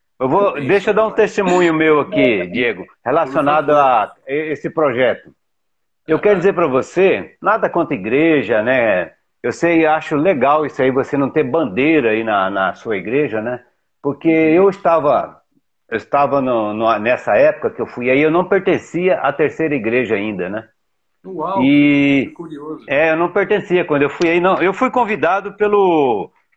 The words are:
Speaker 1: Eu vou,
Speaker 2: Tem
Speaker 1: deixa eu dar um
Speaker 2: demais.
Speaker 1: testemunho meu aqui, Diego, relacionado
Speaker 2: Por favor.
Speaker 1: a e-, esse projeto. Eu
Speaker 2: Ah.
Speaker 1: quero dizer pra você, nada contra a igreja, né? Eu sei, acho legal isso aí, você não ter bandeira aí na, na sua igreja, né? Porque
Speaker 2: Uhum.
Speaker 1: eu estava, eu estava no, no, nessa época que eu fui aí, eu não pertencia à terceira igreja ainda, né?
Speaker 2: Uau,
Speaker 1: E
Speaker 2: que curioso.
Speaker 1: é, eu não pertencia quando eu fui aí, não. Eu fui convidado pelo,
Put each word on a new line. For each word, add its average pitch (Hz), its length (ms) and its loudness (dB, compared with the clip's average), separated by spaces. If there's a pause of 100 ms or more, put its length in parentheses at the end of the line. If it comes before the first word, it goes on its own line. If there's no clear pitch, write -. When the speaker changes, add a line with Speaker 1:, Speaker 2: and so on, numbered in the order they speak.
(200)
Speaker 1:
Eu 131 80 -2
vou, 190 240 2
Speaker 2:
Tem 135 160 -6
Speaker 1:
deixa 196 220 2
eu 202 40 2
dar 214 80 2
um 220 80 0
Speaker 2:
demais. 208 220 0
Speaker 1:
testemunho 180 420 2
meu 156 240 4
aqui, 127 480 0
Diego, 98 400 -4 (180)
relacionado 143 640 0
Speaker 2:
Por 151 80 2
favor. 143 160 4
Speaker 1:
a 107 240 0 (140)
e-, 151 240 -4
esse 156 180 -8
projeto. 123 640 -2 (720)
Eu 156 120 0
Speaker 2:
Ah. - 20 -4
Speaker 1:
quero 208 160 4
dizer 180 160 2
pra 165 160 0
você, 127 720 0
nada 202 260 0
contra 156 280 -2
a - 20 -6
igreja, 117 640 0
né? 113 480 0 (320)
Eu 123 80 -4
sei, 165 360 2
acho 156 280 -2
legal 147 500 2
isso 139 160 -6
aí, 131 120 2
você 139 240 -2
não 139 120 0
ter 151 140 0
bandeira 135 680 0
aí 110 120 0
na, 101 260 0
na 95 260 -2
sua 110 220 -8
igreja, 110 460 -4
né? 123 180 -8 (400)
Porque 143 280 -4
Speaker 2:
Uhum. 160 260 2 (100)
Speaker 1:
eu 196 60 6
estava, 151 680 0 (480)
eu 113 80 -6
estava 139 440 0
no, 113 340 -2
no, 110 240 0
nessa 113 380 0
época 135 340 2
que - 100 -10
eu 113 60 -4
fui 123 240 -6
aí, 139 100 2
eu 156 120 2
não 175 120 2
pertencia 180 760 0
à 139 120 -2
terceira 147 440 -2
igreja 113 400 -2
ainda, 98 320 -4
né? 107 200 -10 (560)
Speaker 2:
Uau, 185 380 -4
Speaker 1:
E 143 640 4
Speaker 2:
que - 80 -14
curioso. 151 540 -14
Speaker 1:
é, 156 240 2
eu 160 40 0
não 170 140 -2
pertencia 180 540 0
quando 143 180 0
eu 143 80 0
fui 170 180 -2
aí, 170 120 2
não. 175 200 2
Eu 180 140 0
fui 254 160 -2
convidado 196 640 -2
pelo, 170 760 0 (240)